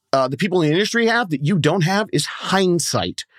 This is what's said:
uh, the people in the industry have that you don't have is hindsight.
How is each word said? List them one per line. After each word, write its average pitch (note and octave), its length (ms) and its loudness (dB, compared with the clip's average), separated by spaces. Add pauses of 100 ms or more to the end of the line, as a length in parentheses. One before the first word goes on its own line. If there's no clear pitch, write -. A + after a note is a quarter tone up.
(140)
uh, C3+ 140 2
the C3 100 -6
people F3+ 240 0
in D#3 80 2
the D3+ 40 2
industry G#3+ 340 0
have A3+ 240 0
that D3 140 -2
you F3 140 2
don't D#3 240 2
have G3 300 0
is D3 120 -2
hindsight. F3 1000 -2 (140)